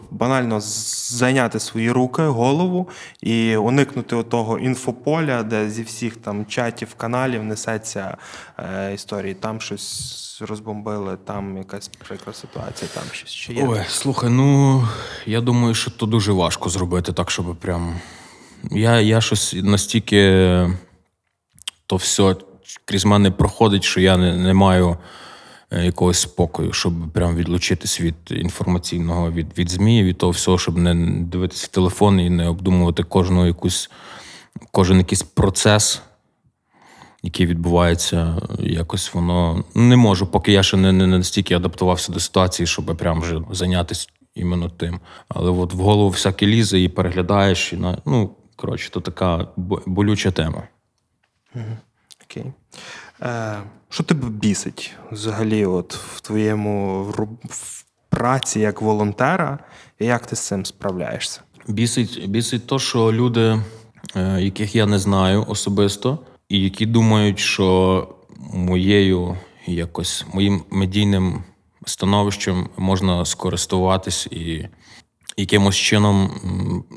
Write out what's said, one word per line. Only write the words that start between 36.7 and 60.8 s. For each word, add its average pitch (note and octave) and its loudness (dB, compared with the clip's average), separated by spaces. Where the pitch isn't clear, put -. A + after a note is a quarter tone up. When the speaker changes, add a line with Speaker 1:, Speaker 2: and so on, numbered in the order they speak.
Speaker 2:
який F2+ 0
відбувається, E2+ 2
якось - -4
воно F2 0
не A#2+ 8
можу, G2 6
поки G2+ 2
я G2 6
ще G2 2
не, F#2+ 6
не, F#2 4
не F#2 4
настільки F2+ 0
адаптувався F2+ 0
до E2 -4
ситуації, F#2 0
щоб D#2+ -4
прям E2 -2
вже E2 -4
зайнятися F2+ -2
іменно F2 -2
тим. E2+ -6
Але F2 -2
от F2+ 0
в F#2 -4
голову G2+ 4
всяке F#2+ 0
лізе G#2 4
і F2+ 4
переглядаєш, F#2 0
і E2+ -6
на... F2+ -4
ну, A#2+ 0
коротше, - -8
то F2+ -6
така E2+ -2
бо-, F#2 -4
болюча G2+ 0
тема. D#2+ -4
Speaker 1:
Мгм. A2+ -10
Окей. - -14
Е, A2+ -6
що - -8
тебе C3 0
бісить - -4
взагалі G#2+ 0
от F2+ -2
в - -14
твоєму G#2 -2
в G2+ -8
ру-, A2 -6
в - -14
праці B2 0
як G#2+ 0
волонтера, B2+ 0
і G#3 -2
як A#3+ 0
ти - -8
з - -6
цим F#2+ -6
справляєшся? F2 -8